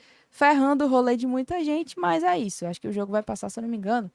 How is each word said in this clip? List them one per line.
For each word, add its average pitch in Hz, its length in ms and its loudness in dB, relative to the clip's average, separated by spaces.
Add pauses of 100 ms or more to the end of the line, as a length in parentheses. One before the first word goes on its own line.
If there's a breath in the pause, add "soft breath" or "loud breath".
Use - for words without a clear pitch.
(300 soft breath)
ferrando 285 540 4
o 285 60 2
rolê 247 260 4
de 240 100 -4
muita 262 380 -2
gente, 302 340 -4
mas 339 260 2
é 359 140 2
isso. 202 280 -6
Acho 170 160 -8
que 226 80 -8
o 208 40 -6
jogo 202 200 -4
vai 214 100 0
passar, 208 260 -8
se - 80 -12
eu 226 40 -8
não 233 80 -8
me 233 80 -6
engano, 202 380 -2